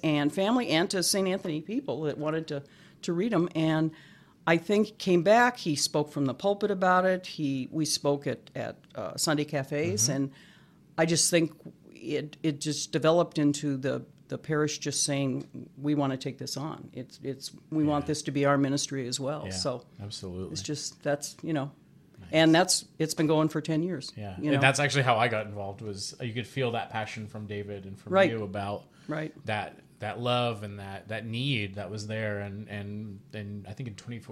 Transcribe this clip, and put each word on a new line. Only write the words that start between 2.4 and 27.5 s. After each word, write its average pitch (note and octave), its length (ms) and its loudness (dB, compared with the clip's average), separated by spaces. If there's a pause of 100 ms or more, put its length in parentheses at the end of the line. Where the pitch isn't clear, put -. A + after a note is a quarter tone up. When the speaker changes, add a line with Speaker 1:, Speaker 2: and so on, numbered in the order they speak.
Speaker 1:
to, C#3 140 -6 (400)
to F3+ 100 -2
read G3+ 220 0
'em, E3+ 200 4
and D#3+ 360 4 (560)
I E3+ 100 8
think G#3 420 2
came F3 240 4
back, A#3+ 360 6
he D3+ 180 -2
spoke D3 340 0
from C#3+ 140 0
the B2+ 100 0
pulpit G3+ 360 0
about F#3 340 4
it, F#3 220 2
he, C3+ 440 -4
we D#3 140 0
spoke C#3+ 420 0
at, A#2+ 300 -4
at, A2+ 200 -6 (180)
uh, F#2+ 240 -6
Sunday D3+ 260 2
cafes, C#3 600 0
Speaker 2:
Mm-hmm. C#3 80 4
Speaker 1:
and C3+ 180 0 (640)
I E3 80 4
just E3 260 2
think E3 220 4 (420)
it, D3 480 -6
it D3 200 0
just D3 300 -4
developed E3 460 4
into C#3+ 380 2
the, C3 260 -2 (260)
the C3 100 -6
parish D3+ 400 0
just - 260 -2
saying, C#3 420 0 (300)
"We D3 180 0
wanna C3+ 220 2
take C3+ 220 -8
this - 180 -8
on. D3+ 380 -8
It's, - 280 -14
it's, C3+ 280 -8 (200)
we D#3 140 2
want D3 200 2
Speaker 2:
Yeah. - 40 -8
Speaker 1:
this D3 140 -2
to D3 80 -4
be C#3 160 2
our C#3+ 100 6
ministry C#3 500 0
as C3 140 -4
well." D3 240 -4
Speaker 2:
Yeah, F#2 80 -6
Speaker 1:
So B2 320 -4 (180)
Speaker 2:
absolutely. F#2+ 500 -8
Speaker 1:
it's D#3+ 100 -6
just, - 400 -8
that's, C#3+ 400 -2
you E3 100 -4
know, C#3+ 180 -2 (480)
Speaker 2:
Nice. - 140 -20
Speaker 1:
and D#3+ 220 8
that's, F#3 320 4 (120)
it's D#3 160 0
been D#3 120 2
going D#3 240 4
for D#3 100 -2
ten D#3 220 0
years, F3+ 340 -4
Speaker 2:
Yeah, G2+ 220 -8
Speaker 1:
you D3 80 -4
Speaker 2:
and D3 80 4
Speaker 1:
know? C#3 60 4
Speaker 2:
that's C3+ 200 6
actually C#3 220 2
how A#2+ 160 4
I A#2+ 100 4
got G#2+ 180 0
involved, G2+ 360 -8
was G#2 380 -8
you A#2+ 120 -4
could A2+ 140 -6
feel B2+ 260 -2
that A2+ 180 -4
passion A2 360 -6
from G#2+ 200 -12
David G2+ 380 -8